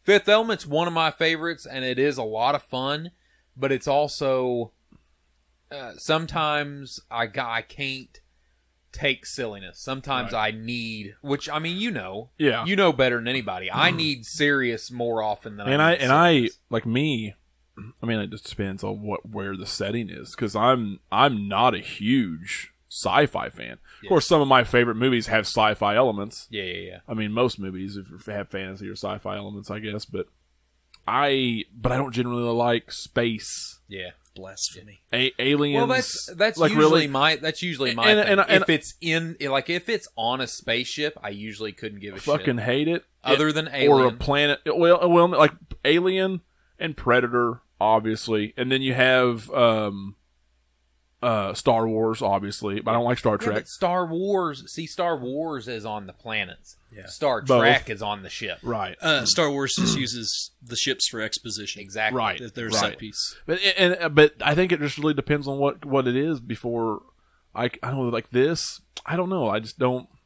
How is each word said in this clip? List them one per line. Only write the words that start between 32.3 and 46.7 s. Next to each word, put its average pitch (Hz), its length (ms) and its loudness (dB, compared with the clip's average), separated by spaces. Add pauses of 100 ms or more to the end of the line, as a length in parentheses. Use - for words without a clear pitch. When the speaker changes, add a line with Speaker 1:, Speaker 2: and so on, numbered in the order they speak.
Speaker 2:
like 117 500 0
space. - 840 -4 (100)
Speaker 1:
Yeah. 92 220 -12 (260)
Speaker 3:
Blasphemy. 95 680 -10 (100)
Speaker 2:
A-, 127 280 0
aliens. 143 360 2
Speaker 1:
Well, 147 120 2
that's, - 480 -2
that's 208 220 2
Speaker 2:
like, 160 120 6
Speaker 1:
usually 151 220 6
Speaker 2:
really? 160 160 4
Speaker 1:
my, 143 280 4
that's 156 260 -6
usually 139 320 -2
my 214 160 4
Speaker 2:
And, 214 100 6
Speaker 1:
thing. 220 80 2 (100)
Speaker 2:
and, - 100 4
and, 190 140 6
Speaker 1:
If - 80 0
it's - 300 0
in, 165 400 -2
like, 135 280 0
if 175 200 -2
it's 226 180 -4 (100)
on 120 240 -2
a 123 60 -4
spaceship, 127 760 -4
I 104 100 -8
usually 104 420 -8
couldn't 104 280 -12
give 101 140 -12
a 101 60 -12
Speaker 2:
fucking 143 380 0
Speaker 1:
shit. 107 60 -6
Speaker 2:
hate 135 240 0
it. 170 160 -2 (200)
Speaker 1:
Other 139 240 4
Speaker 2:
It, 151 60 0
Speaker 1:
than 151 140 -2
Speaker 2:
or - 40 -12
a 139 40 -6 (280)
Speaker 1:
Alien. 120 140 2
Speaker 2:
planet. 143 480 2
Well, 170 440 4
well, 170 180 8
like 156 240 6 (320)
Alien 190 580 2 (360)